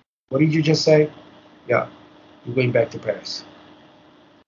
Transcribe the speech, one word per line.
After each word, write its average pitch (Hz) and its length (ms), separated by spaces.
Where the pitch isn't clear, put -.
What 135 100
did 156 120
you 156 120
just 156 200
say?" 151 280
"Yeah, 120 180
you're 120 120
going 123 160
back 113 180
to - 80
Paris." - 480